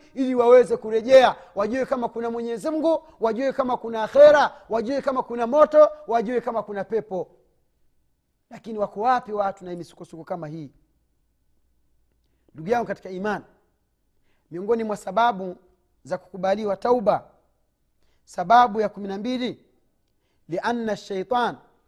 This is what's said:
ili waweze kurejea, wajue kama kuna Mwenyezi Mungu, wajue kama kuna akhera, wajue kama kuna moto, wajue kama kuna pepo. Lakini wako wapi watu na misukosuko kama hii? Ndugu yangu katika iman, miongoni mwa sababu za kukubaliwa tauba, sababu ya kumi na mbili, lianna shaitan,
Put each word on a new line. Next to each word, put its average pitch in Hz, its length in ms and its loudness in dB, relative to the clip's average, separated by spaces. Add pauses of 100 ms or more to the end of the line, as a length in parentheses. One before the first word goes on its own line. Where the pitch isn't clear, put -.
(140)
ili 262 200 -4
waweze 240 420 6
kurejea, 226 600 4 (180)
wajue 214 320 -4
kama 240 220 -4
kuna 233 220 -6
Mwenyezi 233 400 -6
Mungu, 311 340 -2 (160)
wajue 226 320 -2
kama 247 240 -2
kuna 226 260 -8
akhera, 285 520 6 (140)
wajue 233 340 -4
kama 254 200 -2
kuna 240 240 -6
moto, 302 420 6 (180)
wajue 233 340 -2
kama 226 220 -4
kuna 202 220 -8
pepo. 202 440 -6 (1200)
Lakini 220 280 -14
wako 202 220 -6
wapi 247 320 0
watu 196 320 -4
na 180 120 -10
misukosuko 160 480 -18
kama 170 240 -10
hii? 151 220 -14 (1800)
Ndugu 160 160 -12
yangu 233 160 0
katika 190 240 -10
iman, 190 320 -6 (1080)
miongoni 208 340 -4
mwa 208 120 -6
sababu 190 600 -2 (480)
za 165 140 -6
kukubaliwa 196 580 -4
tauba, 214 480 0 (1000)
sababu 220 560 2
ya 208 80 -2
kumi 196 200 -12
na 196 100 -8
mbili, 247 460 -8 (840)
lianna 214 480 -4
shaitan, 196 600 -6 (320)